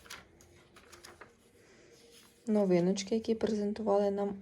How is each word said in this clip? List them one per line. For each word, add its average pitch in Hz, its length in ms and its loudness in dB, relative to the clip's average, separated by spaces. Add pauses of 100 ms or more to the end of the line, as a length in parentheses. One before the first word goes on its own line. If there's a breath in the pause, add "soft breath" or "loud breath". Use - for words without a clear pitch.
(2500 loud breath)
Новиночки, 196 680 2
які 226 200 0
презентували 208 760 0
нам 202 320 -2